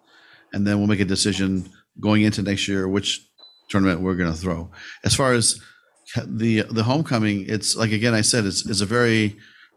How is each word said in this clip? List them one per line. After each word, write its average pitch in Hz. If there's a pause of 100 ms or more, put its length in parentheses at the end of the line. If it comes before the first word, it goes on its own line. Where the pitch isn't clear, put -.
(540)
and 101
then 104
we'll 101
make 101
a 95
decision 95 (300)
going 107
into 107
next 98
year 95
which 98 (400)
tournament 95
we're 92
gonna 87
throw. 85 (320)
As 117
far 131
as 113 (680)
the, 113
the 113
homecoming, 107
it's 107
like, 110
again, 113
I 107
said, 107
it's, 90
it's 101
a 104
very 110 (420)